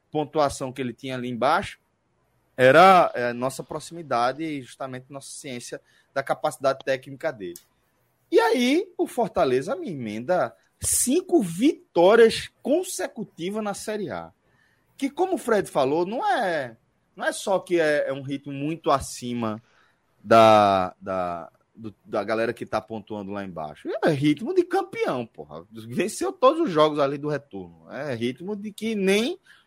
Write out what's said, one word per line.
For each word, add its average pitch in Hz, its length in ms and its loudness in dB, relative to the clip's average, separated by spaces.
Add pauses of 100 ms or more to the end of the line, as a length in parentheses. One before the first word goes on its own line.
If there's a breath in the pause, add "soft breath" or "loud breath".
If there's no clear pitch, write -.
(120)
pontuação 143 600 -2
que 139 80 -8
ele 123 120 -6
tinha 131 220 -10
ali 123 140 -8
embaixo, 131 500 -2 (800)
era, 160 560 8
é, 120 200 -2
nossa 131 300 -6
proximidade 147 800 -4
e 147 180 -8
justamente 127 480 -14
nossa 139 200 -16
ciência 131 520 -14 (320)
da 135 100 -4
capacidade 139 640 -2
técnica 139 480 -6
dele. 90 260 -12 (720)
E 349 80 6
aí, 294 480 2 (100)
o 349 80 -2
Fortaleza 175 720 0
me 339 140 -8
emenda 127 640 -4 (240)
cinco 330 640 0
vitórias 214 1080 4 (140)
consecutivas 226 1000 -4
na 208 120 -6
Série 208 360 -8
A. 85 220 -10 (640)
Que, 269 140 -4
como 381 260 -2
o - 20 0
Fred 214 320 0
falou, 151 360 0
não 233 200 -4
é, 175 520 -2 (360)
não 214 120 -10
é 311 80 -2
só 190 260 -2
que 180 180 0
é, 151 300 2
é 135 60 -4
um 139 80 -8
ritmo 139 320 -8
muito 156 360 -4
acima 120 720 -2 (600)
da, 104 800 6
da, 90 500 -6 (240)
do, 110 180 -16 (120)
da 104 180 -4
galera 113 300 -2
que 117 120 -12
tá 110 140 -4
pontuando 104 540 -10
lá 101 100 -8
embaixo. 82 460 -12 (120)
É 381 100 2
ritmo 151 420 -2
de 359 100 2
campeão, 381 640 -4
porra. 78 440 -18
Venceu 127 640 -6
todos 320 300 2
os 262 100 -2
jogos 151 280 4
ali 143 180 0
do 143 100 -10
retorno. 92 640 -10
É 131 240 -8
ritmo 131 400 -6
de 208 160 -12
que 220 240 -6
nem 208 420 0 (300 soft breath)